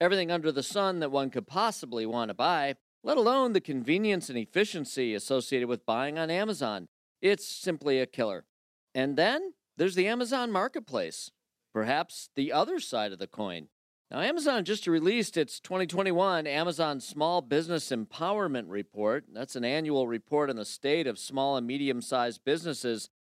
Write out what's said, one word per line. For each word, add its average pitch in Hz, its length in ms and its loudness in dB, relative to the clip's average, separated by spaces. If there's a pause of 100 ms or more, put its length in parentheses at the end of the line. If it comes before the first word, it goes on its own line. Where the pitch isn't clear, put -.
everything 175 300 2
under 160 220 0
the 139 100 -2
sun 190 380 0
that 147 100 0
one 135 180 2
could 120 200 -6
possibly 135 580 -2
want 117 220 -2
to 101 60 -4
buy, 143 420 2 (280)
let 294 140 2
alone 247 340 4
the 190 80 4
convenience 165 680 0
and 127 80 -6
efficiency 135 760 -2
associated 123 540 0
with 120 180 -2
buying 135 320 -2
on 160 100 -2
Amazon, 143 600 -2 (340)
it's 196 240 4
simply 143 540 0
a 127 60 0
killer. 107 400 -4 (500)
And 135 200 0
then 277 360 2 (240)
there's 180 180 2
the 185 140 4
Amazon 240 420 -2
Marketplace, 185 800 -2 (420)
perhaps 127 640 -2
the 143 160 0
other 262 300 2
side 107 320 -4
of 90 80 -12
the 95 80 -6
coin. 87 400 -6 (420)
Now, 143 120 -4
Amazon 277 420 0
just 202 240 -2
released 175 480 2
its 151 240 -2
twenty 185 260 -2
twenty-one 175 600 2
Amazon 151 500 0
Small 160 440 0
Business 156 480 0
Empowerment 151 760 -2
Report. 104 680 -2
That's 120 220 -10
an 120 100 -4
annual 143 440 2
report 139 420 0
on 127 60 -2
the 107 80 -6
state 147 420 0
of 113 100 -2
small 135 400 0
and 123 80 -2
medium-sized 123 800 -2
businesses 135 640 -2 (220)